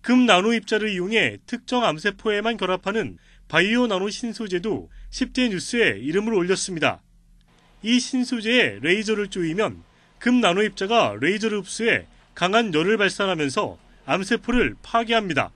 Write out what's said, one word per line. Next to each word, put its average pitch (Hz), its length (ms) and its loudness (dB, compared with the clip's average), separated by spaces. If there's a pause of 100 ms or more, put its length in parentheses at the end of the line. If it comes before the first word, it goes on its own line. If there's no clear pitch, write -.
금 247 220 4
나노 202 260 4
입자를 214 360 -2
이용해 180 580 0
특정 247 360 -4
암세포에만 208 720 -2
결합하는 185 600 -4 (300)
바이오 214 400 2
나노 202 240 -2
신소재도 190 800 -6 (180)
십 - 240 -6
대 254 160 2
뉴스에 185 500 0
이름을 180 360 -2
올렸습니다. 175 680 0 (800)
이 233 180 2
신소재에 240 840 0
레이저를 208 460 0
조이면 165 520 -2 (380)
금 247 220 4
나노 190 200 4
입자가 202 580 0
레이저를 208 380 0
흡수해 185 480 -2 (300)
강한 208 360 2
열을 170 260 2
발산하면서 180 800 -2 (260)
암세포를 196 760 0
파괴합니다. 214 720 0